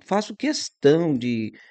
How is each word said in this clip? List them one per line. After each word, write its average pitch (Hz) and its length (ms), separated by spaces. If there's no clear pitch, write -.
faço 214 300
questão 165 800
de 117 340